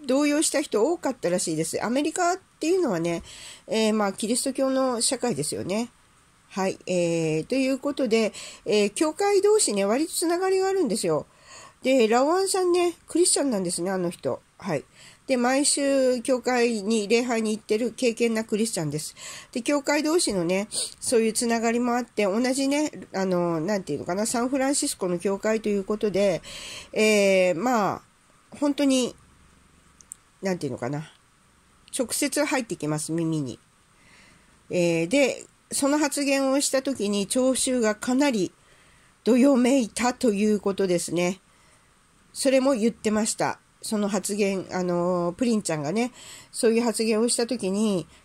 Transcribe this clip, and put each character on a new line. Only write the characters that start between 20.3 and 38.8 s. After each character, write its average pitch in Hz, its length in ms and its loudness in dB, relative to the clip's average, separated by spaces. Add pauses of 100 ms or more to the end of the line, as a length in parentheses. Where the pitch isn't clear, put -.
の 180 100 0
ね、 190 240 0 (320)
そ - 200 2
う - 20 4
い 220 80 2
う 214 40 0
つ 240 140 -2
な 233 140 0
が 226 100 0
り 233 80 2
も 240 160 0
あ 247 40 0
っ 254 40 -2
て、 208 220 -2
同 202 160 2 (100)
じ 269 160 0
ね、 294 240 0 (220)
あ 190 100 -2
の、 175 380 0
な 196 180 -2
ん 185 40 -8
て 151 100 -6
い - 20 -2
う 135 40 -4
の 127 60 -10
か 175 80 -4
な、 208 120 -2
サ 233 160 -2
ン 254 80 -2
フ 277 80 0
ラ 262 100 0
ン 285 80 0
シ 285 140 -2
ス - 80 -8
コ 190 100 -2
の 175 120 -2
教 196 200 -2
会 220 220 -2
と 214 80 -4
い 202 80 0
う 190 80 -4
こ 214 120 -2
と 208 140 -2
で、 180 300 2 (500)
え 196 600 4
ー、 170 40 -2
ま 208 360 0
あ、 - 100 -6 (580)
本 285 140 2
当 294 100 -2
に、 262 320 2 (1300)
な 190 140 -2
ん 175 40 -6
て 156 60 -6
い 139 40 -4
う 123 40 -6
の - 40 -8
か 120 120 -4
な、 147 200 -6 (880)
直 240 140 -2
接 285 320 0
入 294 180 0
っ 226 40 -6
て 180 100 -8
き 151 140 -6
ま 151 100 -2
す、 156 140 -6
耳 160 260 0
に。 127 180 -6 (1120)
え 170 340 2
ー、 170 40 -2
で、 262 380 2 (260)
そ - 160 0
の 285 100 2
発 285 280 -2
言 269 260 0
を 277 80 2
し 277 100 -2
た 269 120 0
時 254 260 -4
に 202 180 -2
聴 254 300 2
衆 254 240 0
が 220 160 2
か 254 200 -2
な 285 160 4
り 202 200 -2 (720)